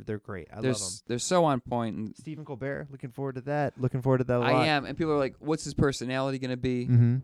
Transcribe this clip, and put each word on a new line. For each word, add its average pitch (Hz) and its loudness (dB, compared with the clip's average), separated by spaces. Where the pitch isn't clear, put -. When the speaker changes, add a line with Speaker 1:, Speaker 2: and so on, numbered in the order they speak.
Speaker 1:
they're 107 -4
great. 92 -12
I 107 -10
Speaker 2:
They're 131 2
Speaker 1:
love 107 -2
'em. 98 -6
Speaker 2:
s-, 92 -10
they're 120 -2
so 175 2
on 139 2
point. 117 -4
And 107 -8
Speaker 1:
Stephen 151 -14
Colbert, 139 -8
looking 135 -14
forward 135 -8
to 127 -10
that. 143 -2
Looking 127 0
forward 131 4
to 127 2
that 123 2
a - 0
Speaker 2:
I 131 2
Speaker 1:
lot. 127 4
Speaker 2:
am. 147 2
And 135 -8
people 160 0
are 147 4
like, 135 0
"What's 156 -2
his 143 -8
personality 135 0
gonna 127 -4
be? 123 0
Speaker 1:
Mm-hmm. 120 6